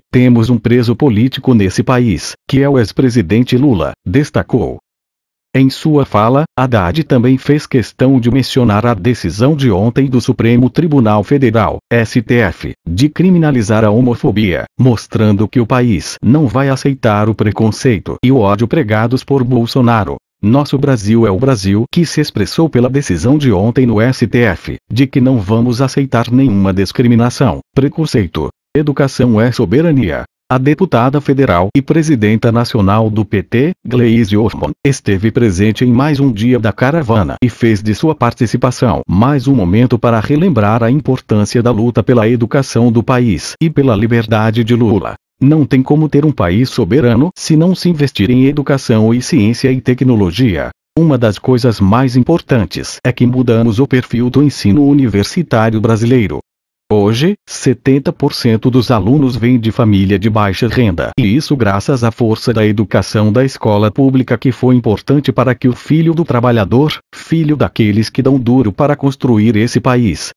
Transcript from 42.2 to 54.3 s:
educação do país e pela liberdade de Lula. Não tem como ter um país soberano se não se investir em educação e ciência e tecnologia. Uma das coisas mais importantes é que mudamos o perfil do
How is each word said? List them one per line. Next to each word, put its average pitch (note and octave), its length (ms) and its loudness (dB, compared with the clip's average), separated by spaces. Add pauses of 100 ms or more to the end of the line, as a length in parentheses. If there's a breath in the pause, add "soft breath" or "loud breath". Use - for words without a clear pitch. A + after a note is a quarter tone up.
educação A#2+ 640 0
do A2+ 100 2
país B2 580 -2
e E3 120 0
pela C3+ 240 0
liberdade A2 680 0
de A#2 120 0
Lula. G2 400 0 (260)
Não D3 240 4
tem C3 160 2
como D3+ 260 0
ter C#3+ 160 2
um D3+ 80 2
país A2 380 0
soberano A#2+ 680 0
se - 200 -2
não E3+ 180 2
se F3 160 -2
investir C#3+ 400 0
em B2+ 160 2
educação C3+ 680 0
e B2 80 -2
ciência F3+ 480 0
e C3 100 -2
tecnologia. G#2 880 0 (260)
Uma D#3 220 2
das A2+ 220 0
coisas B2 400 0
mais A#2 360 2
importantes C3 880 -2
é B2+ 80 0
que - 140 0
mudamos A#2+ 540 0
o C3+ 80 0
perfil B2 420 -2
do C3 140 2